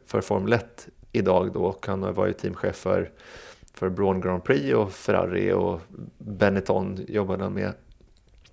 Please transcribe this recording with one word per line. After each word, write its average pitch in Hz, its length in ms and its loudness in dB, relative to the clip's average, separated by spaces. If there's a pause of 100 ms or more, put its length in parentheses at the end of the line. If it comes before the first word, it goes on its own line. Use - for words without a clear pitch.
för 104 160 0
Formel 101 320 0
ett - 340 -4 (240)
idag 95 420 4
då, 90 120 0
och 98 220 -4
han 95 160 -2
har 95 80 -2
varit 92 260 0
teamchef 95 380 -4
för, 92 360 0 (640)
för 92 160 -2
Brawn 92 320 2
Grand 92 220 0
Prix 135 320 2
och 104 160 2
Ferrari 95 640 2
och 92 280 0 (360)
Benetton 98 920 0
jobbade 95 360 -2
han 95 100 -4
med, 98 200 -4 (800)